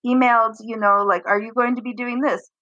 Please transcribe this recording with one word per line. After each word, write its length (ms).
emailed, 540
you 160
know, 300
like, 200
"Are 140
you 140
going 220
to 60
be 120
doing 260
this?" 300